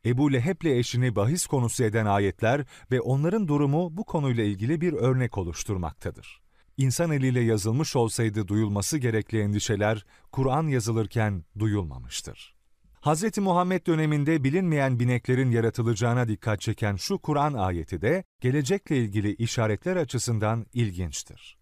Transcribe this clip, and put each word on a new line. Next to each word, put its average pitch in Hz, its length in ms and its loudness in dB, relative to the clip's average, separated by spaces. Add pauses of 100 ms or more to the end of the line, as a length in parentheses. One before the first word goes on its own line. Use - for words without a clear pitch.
Ebu 131 280 2
Leheb'le 143 320 0
eşini 123 500 0
bahis 123 320 0
konusu 123 360 0
eden 110 220 2
ayetler 104 600 2 (260)
ve 127 100 2
onların 165 460 0
durumu 147 500 0
bu 214 80 -6
konuyla 131 380 0
ilgili 107 380 -2
bir 170 120 0
örnek 127 440 0
oluşturmaktadır. - 1040 -8 (360)
İnsan 135 340 2
eliyle 131 280 2
yazılmış 113 560 0
olsaydı 110 520 0
duyulması 101 500 0
gerekli 113 440 -2
endişeler 104 640 0 (260)
Kur'an 131 360 0
yazılırken 110 760 0 (160)
duyulmamıştır. 82 960 -6 (460)
Hazreti 175 400 0
Muhammed 180 460 2
döneminde 156 560 2
bilinmeyen 143 560 2
bineklerin 123 520 2
yaratılacağına 117 760 2
dikkat 107 340 -2
çeken 104 340 -2
şu 185 220 -4
Kur'an 147 360 0
ayeti 92 480 -2
de 160 220 0 (160)
gelecekle 147 580 0
ilgili 104 380 0
işaretler 113 600 -2
açısından 113 800 -2
ilginçtir. 92 880 -6